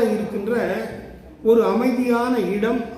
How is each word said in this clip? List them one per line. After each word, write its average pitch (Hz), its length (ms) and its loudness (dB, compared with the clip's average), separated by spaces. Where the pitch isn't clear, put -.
இருக்கின்ற 208 480 -2
ஒரு 226 220 6
அமைதியான 240 720 2
இடம் 226 280 0